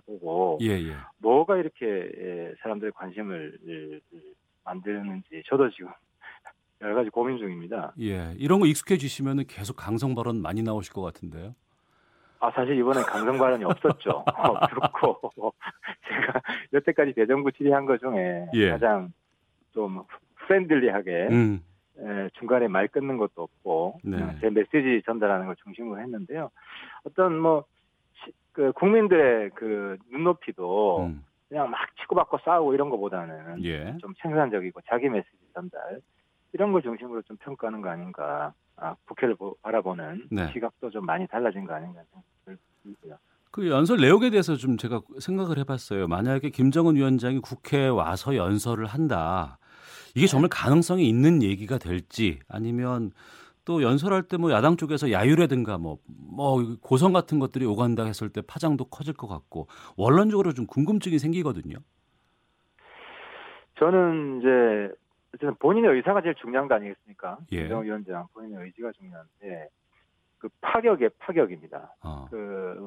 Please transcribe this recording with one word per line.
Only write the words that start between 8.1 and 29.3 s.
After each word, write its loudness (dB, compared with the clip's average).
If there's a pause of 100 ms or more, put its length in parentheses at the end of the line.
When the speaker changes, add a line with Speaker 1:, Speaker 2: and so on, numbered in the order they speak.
Speaker 2:
이런 2
거 6
익숙해지시면은 -2
계속 -12
강성 -4
발언 -4
많이 -4
나오실 -4
것 -10
같은데요. -12 (840)
Speaker 1:
아, 0
사실 0
이번엔 2
강성 -2
발언이 2
없었죠. 0 (160)
<laughs> -
어, 0
그렇고 -2 (540)
제가 -4 (320)
여태까지 2
대정부 2
질의한 2
것 2
중에 -2
Speaker 2:
예. 6
Speaker 1:
가장 2 (640)
좀 -4 (440)
프렌들리하게 2
Speaker 2:
음. 4 (380)
Speaker 1:
에, -8 (100)
중간에 2
말 0
끊는 -4
것도 -4
없고 -4
Speaker 2:
네. -4
Speaker 1:
그냥 -4
제 0
메시지 2
전달하는 0
걸 -8
중심으로 -12
했는데요. -10 (540)
어떤 0
뭐 2 (600)
시-, -20 (200)
그 2
국민들의 4